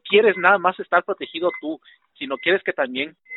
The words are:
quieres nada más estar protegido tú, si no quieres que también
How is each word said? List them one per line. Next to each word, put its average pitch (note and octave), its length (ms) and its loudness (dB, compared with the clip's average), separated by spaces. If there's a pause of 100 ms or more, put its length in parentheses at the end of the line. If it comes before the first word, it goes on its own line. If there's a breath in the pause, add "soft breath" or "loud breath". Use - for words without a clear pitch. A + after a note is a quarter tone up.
quieres G3+ 300 4
nada F#3 180 4
más F#3 240 -2
estar F3+ 240 0
protegido E3+ 460 -4 (100)
tú, D3+ 180 -8 (360 soft breath)
si C#3+ 120 -10
no C3+ 120 -6
quieres F#3 240 0
que F#3+ 100 -4
también C3+ 420 -4 (220)